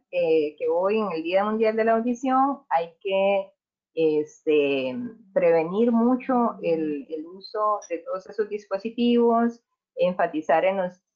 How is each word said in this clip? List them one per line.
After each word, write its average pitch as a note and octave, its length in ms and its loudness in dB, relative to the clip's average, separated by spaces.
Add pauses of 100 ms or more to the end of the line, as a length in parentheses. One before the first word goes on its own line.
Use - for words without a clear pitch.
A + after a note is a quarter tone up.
(120)
eh, D#3+ 460 0
que E3 100 -6
hoy F#3 320 0
en G3+ 120 -2
el D#3+ 120 -6
Día F#3 220 0
Mundial A3 300 0
de A3 100 0
la A3+ 80 2
Audición B3+ 760 0
hay E3+ 300 -2
que, G3 520 0 (440)
este, D3+ 1000 0 (380)
prevenir F3 600 2
mucho A#3+ 680 2
el, D#3 480 -2
el D#3 180 -8
uso G#3 520 -4 (100)
de E3+ 100 -6
todos F#3 280 -10
esos G#3 220 -6
dispositivos, A#3 1120 0 (340)
enfatizar E3+ 720 0
en F#3+ 120 0
los, F3+ 240 -4 (140)